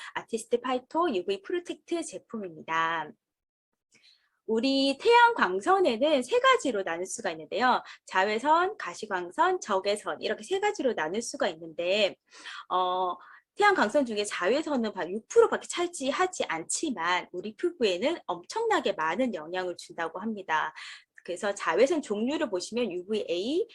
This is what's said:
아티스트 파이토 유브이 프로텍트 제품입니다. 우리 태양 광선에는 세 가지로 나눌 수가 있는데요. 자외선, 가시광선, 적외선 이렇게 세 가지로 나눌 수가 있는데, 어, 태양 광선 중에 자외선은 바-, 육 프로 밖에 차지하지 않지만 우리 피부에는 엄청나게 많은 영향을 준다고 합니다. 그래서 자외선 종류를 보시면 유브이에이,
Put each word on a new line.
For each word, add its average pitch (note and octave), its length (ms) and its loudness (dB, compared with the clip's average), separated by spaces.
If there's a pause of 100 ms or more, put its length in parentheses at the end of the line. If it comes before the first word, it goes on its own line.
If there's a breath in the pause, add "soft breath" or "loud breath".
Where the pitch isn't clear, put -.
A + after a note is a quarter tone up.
(160 loud breath)
아티스트 A#3 440 -2
파이토 B3+ 560 0
유브이 G3 280 -2
프로텍트 E4+ 600 -6
제품입니다. E3 1080 -4 (1400 soft breath)
우리 C4+ 540 2
태양 A#4 360 6
광선에는 C#4+ 880 4
세 B4 180 2
가지로 D4 420 4
나눌 F3 220 -4
수가 F#3+ 260 -6
있는데요. F3+ 500 0 (240 loud breath)
자외선, C#4 720 2
가시광선, G3+ 840 -2
적외선 G3 600 -2
이렇게 G#3 220 -4
세 F#4+ 160 -4
가지로 F4+ 340 0
나눌 F3 280 -2
수가 B3+ 260 -4
있는데, E3+ 680 -2 (500 loud breath)
어, F3+ 480 0 (400 loud breath)
태양 G4+ 200 6
광선 B3+ 320 4
중에 G#3 160 -2
자외선은 A3+ 720 0
바-, F3 140 -6
육 G#3 200 -8
프로 A#4 200 6
밖에 - 200 -4
차지하지 F4 800 -2
않지만 F3+ 880 -2
우리 F3+ 240 -10
피부에는 B3+ 680 0
엄청나게 D4+ 680 0
많은 F3+ 420 -2
영향을 E3+ 420 -6
준다고 E3+ 420 -8
합니다. G3 540 -2 (500 loud breath)
그래서 G3 300 -4
자외선 B3 480 2
종류를 B3 480 -2
보시면 G#3 420 -4
유브이에이, G3+ 840 -2